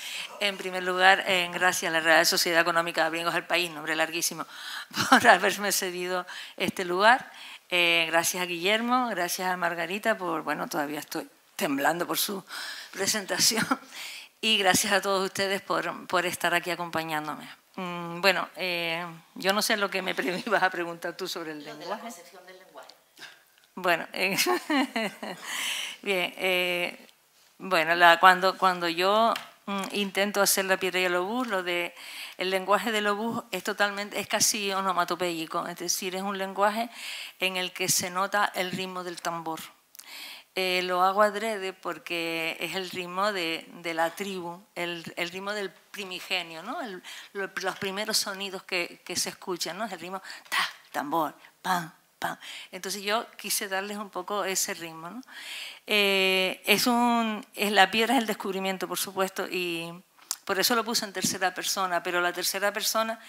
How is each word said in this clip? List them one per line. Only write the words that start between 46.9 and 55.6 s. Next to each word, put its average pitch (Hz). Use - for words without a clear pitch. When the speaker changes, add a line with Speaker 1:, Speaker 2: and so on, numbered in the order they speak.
Speaker 1:
lo, 190
los 185
primeros 202
sonidos 190
que, -
que 180
se -
escuchan, 175
¿no? 214
Es 208
el 185
ritmo, 185
ta, -
tambor, 147
pam, 175
pam. 165
Entonces 190
yo 214
quise 208
darles 196
un 208
poco 190
ese 190
ritmo, 165
¿no? 220